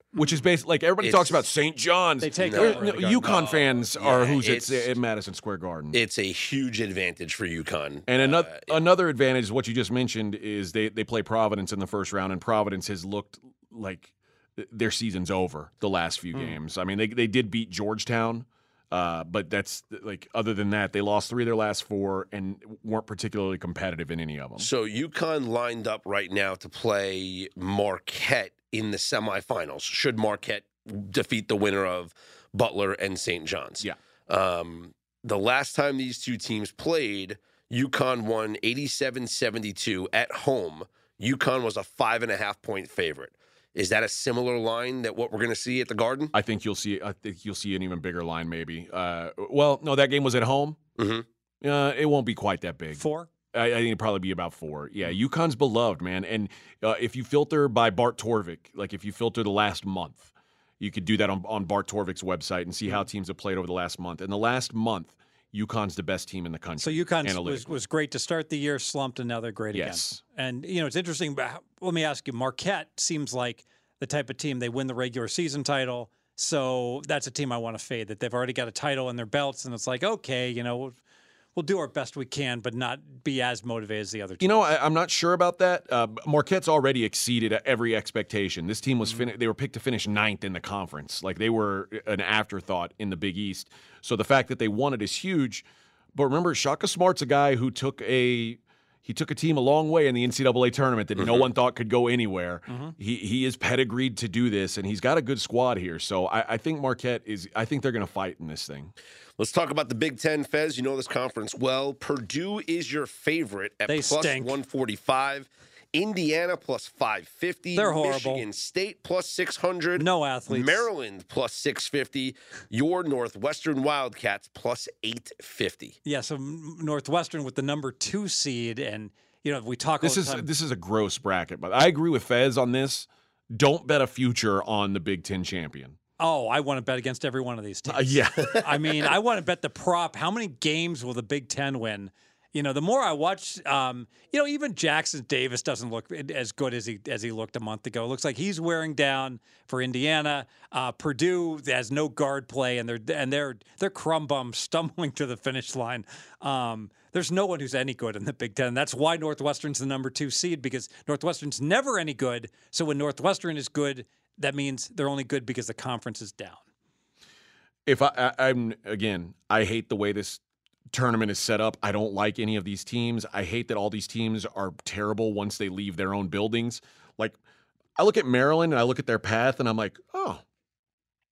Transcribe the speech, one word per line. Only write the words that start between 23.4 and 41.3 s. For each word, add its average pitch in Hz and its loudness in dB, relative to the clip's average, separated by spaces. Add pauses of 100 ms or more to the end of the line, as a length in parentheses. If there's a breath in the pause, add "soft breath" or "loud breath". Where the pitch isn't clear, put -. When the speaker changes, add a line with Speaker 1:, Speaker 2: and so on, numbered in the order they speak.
Speaker 1:
competitive 85 -6
in 82 -4
any 76 -6
of 65 -10
'em. - -12
Speaker 2:
So 117 0
UConn 147 -2
lined 117 -2
up 110 -4
right 98 0
now 98 2
to 92 -12
play 95 -2
Marquette 98 0 (180)
in 110 -2
the 101 -2
semifinals, 98 -4
should - 0
Marquette 107 -2 (460)
defeat 113 0
the 110 2
winner 98 4
of 90 -6 (400 loud breath)
Butler 101 2
and 95 -2
Saint 85 -4
John's. 80 -6
Speaker 1:
Yeah. 98 -6 (340 soft breath)
Speaker 2:
Um, 85 0 (280)
the 107 0
last 123 2
time 143 2
these 127 -4
two 123 -4
teams 107 -6
played, 104 -2 (340)
UConn 131 2
won 110 0
eighty-seven 127 -2
seventy-two 107 -2
at 117 2
home. 90 -2 (360)
UConn 127 2